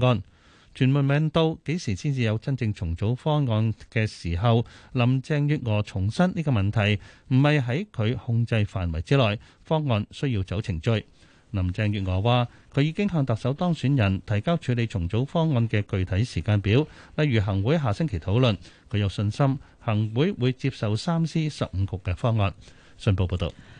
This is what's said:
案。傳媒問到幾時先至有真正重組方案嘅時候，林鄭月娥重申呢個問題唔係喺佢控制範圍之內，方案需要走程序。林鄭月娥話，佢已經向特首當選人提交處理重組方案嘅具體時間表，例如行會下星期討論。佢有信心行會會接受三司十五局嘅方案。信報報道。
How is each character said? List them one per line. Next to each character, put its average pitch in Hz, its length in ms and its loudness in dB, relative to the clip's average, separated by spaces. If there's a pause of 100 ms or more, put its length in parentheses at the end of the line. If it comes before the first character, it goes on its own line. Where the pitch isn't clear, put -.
案。 123 220 4 (520)
傳 131 160 4
媒 143 100 4
問 143 300 2
到 160 340 2
幾 165 140 -4
時 101 180 -4
先 147 160 -4
至 131 80 -2
有 110 160 2
真 135 180 -4
正 113 200 -2
重 85 200 -4
組 110 220 -2
方 147 300 0
案 110 260 0 (180)
嘅 113 160 0
時 85 300 -6
候， 113 300 4 (260)
林 127 300 2
鄭 147 260 0
月 151 160 0
娥 107 200 0
重 98 260 -4
申 180 240 2
呢 175 80 -4
個 151 100 0
問 101 180 2
題 104 300 2 (340)
唔 127 60 6
係 147 220 4
喺 127 280 -4
佢 110 240 0
控 117 300 0
制 117 100 -2 (120)
範 87 240 -4
圍 80 100 -4
之 139 160 2
內， 117 220 2 (240)
方 156 240 -2
案 107 240 0
需 139 220 -4
要 98 100 0
走 92 180 -4
程 87 220 -4
序。 110 240 0 (460)
林 90 200 0
鄭 107 180 0
月 104 100 -2
娥 92 200 -2
話， 120 280 2 (260)
佢 139 80 2
已 156 100 0
經 202 160 -2
向 165 160 0
特 117 100 0
首 123 200 -4
當 180 180 0
選 143 240 0
人 98 300 2
提 104 160 0
交 170 160 0
處 - 160 -2
理 117 120 0
重 87 220 -4
組 117 160 -2
方 160 280 0
案 117 140 2
嘅 107 220 0
具 92 160 -2
體 95 180 0
時 101 200 -4
間 104 180 2
表， 113 260 2 (300)
例 151 140 2
如 113 100 2
行 98 220 0
會 143 160 2
下 135 120 0
星 160 160 -2
期 95 120 -4
討 95 220 0
論。 117 180 4 (320)
佢 104 80 -2
有 101 100 0
信 104 220 -2
心 135 280 0 (200)
行 107 360 -2
會 147 180 0
會 127 200 0
接 135 160 -4
受 107 260 -2
三 165 320 0
司 151 220 -2
十 - 240 -6
五 92 60 -4
局 95 260 -2
嘅 90 100 -2
方 113 220 0
案。 98 160 0 (460)
信 98 180 2
報 92 100 0
報 87 120 -4
道。 85 120 -4 (300)